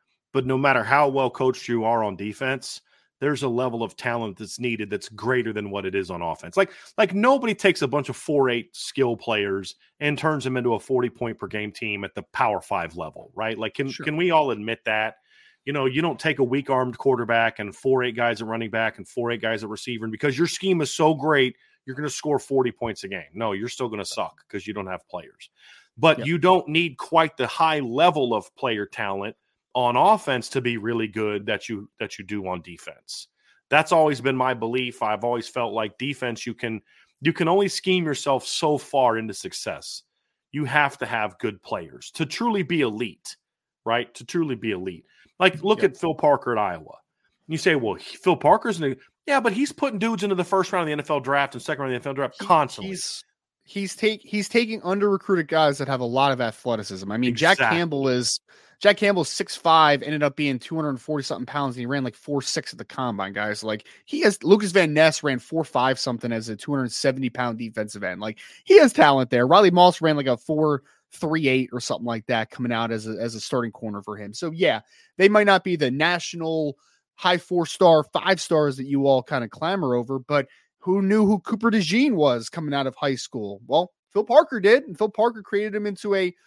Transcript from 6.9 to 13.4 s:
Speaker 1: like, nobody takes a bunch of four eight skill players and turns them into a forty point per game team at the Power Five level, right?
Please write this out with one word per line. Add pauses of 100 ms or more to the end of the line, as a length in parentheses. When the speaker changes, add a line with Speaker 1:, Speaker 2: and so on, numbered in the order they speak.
Speaker 1:
like,
nobody
takes
a
bunch
of
four
eight
skill
players (240)
and
turns
them
into
a
forty
point
per
game
team
at
the (100)
Power
Five
level,
right?